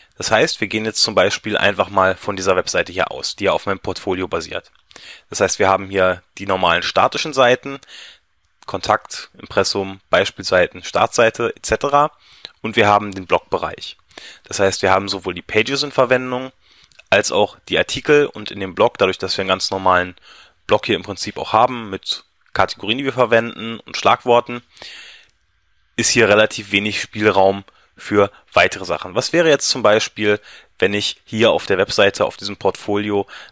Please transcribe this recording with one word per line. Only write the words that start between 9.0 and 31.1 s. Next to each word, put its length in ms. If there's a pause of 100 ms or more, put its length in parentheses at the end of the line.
Impressum, 600 (100)
Beispielseiten, 720
Startseite 720
et 100
cetera 460 (520)
und 120
wir 140
haben 240
den 140
Blogbereich. 680 (460)
Das 160
heißt, 240
wir 80
haben 180
sowohl 260
die 80
Pages 420
in 80
Verwendung 580 (580)
als 220
auch 280 (100)
die 100
Artikel 480
und 240
in 80
dem 160
Blog, 240
dadurch, 200
dass 180
wir 60
einen 80
ganz 200
normalen 460 (500)
Blog 200
hier 100
im 80
Prinzip 320
auch 160
haben 380
mit 340 (300)
Kategorien, 440
die 60
wir 80
verwenden 680
und 160
Schlagworten, 680 (1300)
ist 160
hier 180
relativ 440
wenig 280
Spielraum 640 (340)
für 360 (200)
weitere 320
Sachen. 300
Was 180
wäre 160
jetzt 200
zum 140
Beispiel, 580 (380)
wenn 140
ich 320